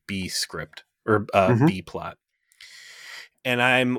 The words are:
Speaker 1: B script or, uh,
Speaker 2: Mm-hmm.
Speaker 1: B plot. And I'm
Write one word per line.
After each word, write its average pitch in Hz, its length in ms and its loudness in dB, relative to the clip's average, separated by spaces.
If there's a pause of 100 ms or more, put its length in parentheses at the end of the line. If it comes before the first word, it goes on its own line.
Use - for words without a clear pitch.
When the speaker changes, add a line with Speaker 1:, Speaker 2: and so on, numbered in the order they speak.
Speaker 1:
B 95 200 -6
script - 560 -10 (240)
or, 107 260 2
uh, 98 160 4
Speaker 2:
Mm-hmm. 123 160 4
Speaker 1:
B 185 160 0
plot. - 360 -12 (1300)
And 123 160 -2
I'm 127 400 2